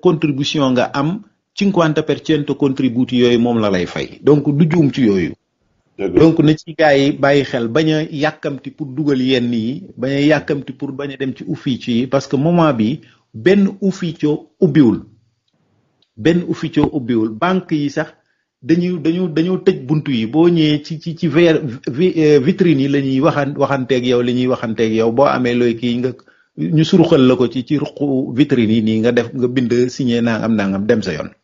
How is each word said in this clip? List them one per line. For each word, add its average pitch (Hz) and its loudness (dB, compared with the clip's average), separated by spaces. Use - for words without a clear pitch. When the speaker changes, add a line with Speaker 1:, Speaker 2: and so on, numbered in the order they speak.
Speaker 1:
contribution 147 0
nga 123 2
am, 151 -4
cinquanta 160 0
per 143 -4
cento 147 -2
contributi 131 -2
yooyu 120 4
moom 117 2
la 107 0
lay 90 -2
fay. - -10
Donc, 147 4
du 165 4
juum 156 2
ci 139 -2
yooyu. 98 2
Speaker 2:
Dëgg 98 -4
la. - 4
Speaker 1:
Donc, 160 6
na 156 4
ci 160 -16
gars 151 4
yi 139 2
bàyyi 139 2
xel, 117 -4
bañ 156 0
a 156 -2
yàkkamti 147 -6
pour 151 -12
dugal 139 -2
yenn 127 0
yi, 120 -4
bañ 127 -4
a 139 -2
yàkkamti 143 0
pour 135 -10
bañ 139 -10
a 135 -16
dem 135 -6
ci - -16
ufficio 131 -4
yi, 120 0
parce 131 -2
que 143 -2
moment 160 2
bi 117 -2
benn 196 2
ufficio 160 -4
ubbiwul. 135 4
Benn 165 0
ufficio 151 -2
ubbiwul. 117 -2
Banque 180 -2
yi 147 -4
sax - -6
dañu, 175 0
dañu, 170 -2
dañoo 165 -2
tëj 170 -2
buntu 151 -2
yi. 113 -2
Boo 156 2
ñëwee 151 0
ci, 156 -12
ci, 165 -10
ci 175 -4
ver-, 156 2
vi-, 165 0
euh, 151 4
vitrine 160 2
yi 139 0
la 139 0
ñuy 135 0
waxan-, 143 0
waxanteeg 131 -2
yow, 123 2
li 120 -2
ñuy 127 0
waxanteeg 113 -2
yow. 113 2
Boo 135 4
amee 123 0
looy 120 2
kii 120 -2
nga, 123 -4
ñu 160 2
suruxal 156 4
la 127 4
ko 123 0
ci, 127 -6
ci 147 -2
ruqu 139 -4
vitrine 123 2
yi 113 2
nii, 110 0
nga 117 2
def, 120 0
nga 123 -2
bind, 123 0
signé, 120 -2
nangam, 113 0
nangam, 98 -2
dem 110 0
sa 90 -4
yoon. - -10